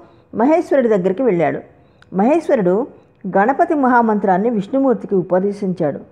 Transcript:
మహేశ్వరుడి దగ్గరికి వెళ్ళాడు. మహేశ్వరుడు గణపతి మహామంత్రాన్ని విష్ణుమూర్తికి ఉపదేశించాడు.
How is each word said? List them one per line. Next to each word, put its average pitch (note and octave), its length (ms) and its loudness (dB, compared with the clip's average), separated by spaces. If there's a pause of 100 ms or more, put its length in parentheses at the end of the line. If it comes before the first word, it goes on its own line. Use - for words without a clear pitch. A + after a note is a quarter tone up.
(360)
మహేశ్వరుడి C#4 520 2
దగ్గరికి F#3+ 360 0
వెళ్ళాడు. D#3+ 360 0 (560)
మహేశ్వరుడు A#3 720 0 (500)
గణపతి C#4 360 2
మహామంత్రాన్ని A3 760 2
విష్ణుమూర్తికి A#3 680 -2
ఉపదేశించాడు. F#3 840 -2 (120)